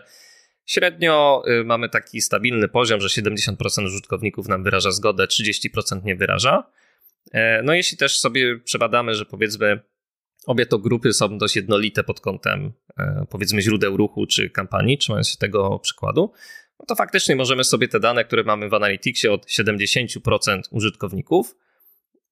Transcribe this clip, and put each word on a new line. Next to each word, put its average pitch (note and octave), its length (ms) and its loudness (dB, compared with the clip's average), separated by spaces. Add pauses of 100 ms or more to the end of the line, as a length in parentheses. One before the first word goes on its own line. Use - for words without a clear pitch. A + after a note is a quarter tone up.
(640)
średnio, D#3+ 800 4
y, A#2 160 2
mamy A#2 260 0
taki A2+ 320 -4
stabilny A2 460 0
poziom, A2+ 340 2
że G2 80 -2
siedemdziesiąt G#2 500 -2
procent G2+ 280 -2
użytkowników G2 600 -6
nam F#2 160 -2
wyraża F#2+ 280 0
zgodę, G2 360 0
trzydzieści G#2 420 -2
procent G2 360 -6
nie G2 100 -2
wyraża. A#2 560 0 (600)
E, A2+ 320 0
no C#3+ 100 2
jeśli F3 240 0
też - 220 0
sobie B2 400 0
przebadamy, A#2 560 0
że, G#2 100 -4
powiedzmy, G#2 540 -2 (640)
obie A#2+ 200 2
to A2+ 140 0
grupy A#2 340 2
są G#2 240 0
dość G#2 180 0
jednolite G#2 480 0
pod - 160 -6
kątem, G2 540 -4 (240)
e, F#2+ 320 -4
powiedzmy, G2+ 320 -2
źródeł G2 360 0
ruchu G#2 280 0
czy G2 240 -2
kampanii, G2+ 480 0
trzymając G#2 320 -2
się - 80 -6
tego G2 420 0
przykładu, - 540 -2 (460)
no - 60 -20
to A#3 100 -6
faktycznie - 400 0
możemy B2+ 280 2
sobie B2 240 2
te A2+ 120 0
dane, A#2 260 2
które A#2 180 0
mamy G#2+ 260 0
w G2+ 40 -6
Analyticsie G#2 540 0
od G2+ 240 0
siedemdziesięciu G#2 720 0
procent G#2 500 0
użytkowników, G#2 840 -2 (760)